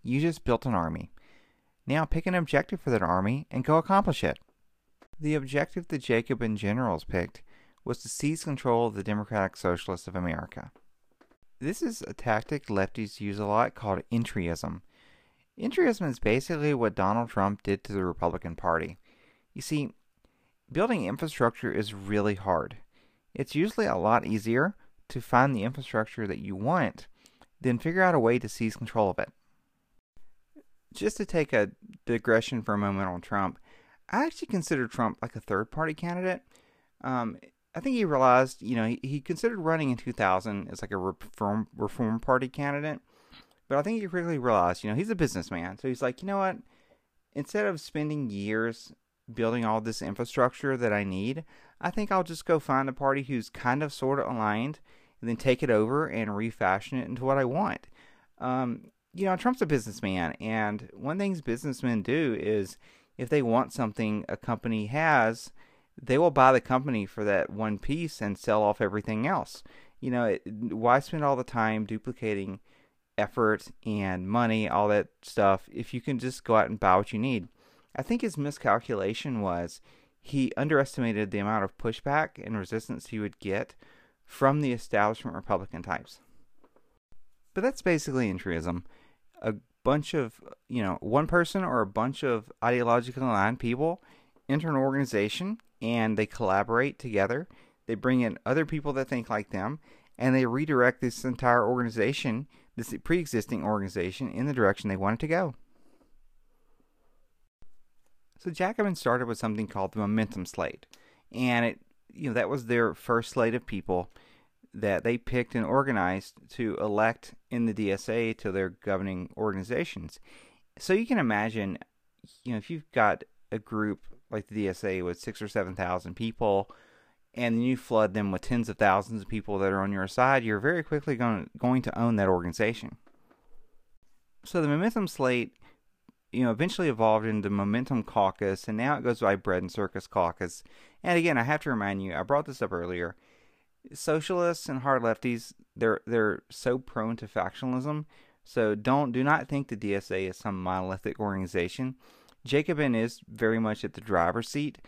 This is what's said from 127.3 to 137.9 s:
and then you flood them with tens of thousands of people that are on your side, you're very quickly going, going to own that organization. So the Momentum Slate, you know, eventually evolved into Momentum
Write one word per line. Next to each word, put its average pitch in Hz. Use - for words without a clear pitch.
and 120
then 117
you 127
flood 107
them 101
with 92
tens 120
of 104
thousands 104
of 95
people 104
that 95
are 98
on 98
your 95
side, 127
you're 107
very 160
quickly 147
going, 113
going 127
to -
own 117
that 98
organization. 92
So -
the 151
Momentum 190
Slate, 127
you 127
know, 120
eventually 156
evolved 110
into 107
Momentum 104